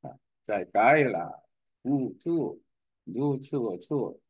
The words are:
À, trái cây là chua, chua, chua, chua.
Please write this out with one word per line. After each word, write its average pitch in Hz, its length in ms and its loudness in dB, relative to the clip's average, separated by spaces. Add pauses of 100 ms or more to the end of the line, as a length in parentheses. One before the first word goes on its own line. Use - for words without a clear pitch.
À, 65 80 -14 (340)
trái 101 200 -2 (100)
cây 135 300 6
là 90 220 -2 (920)
chua, 165 340 -2 (600)
chua, 139 280 0
chua, 117 340 -4 (120)
chua. 123 240 -2 (180)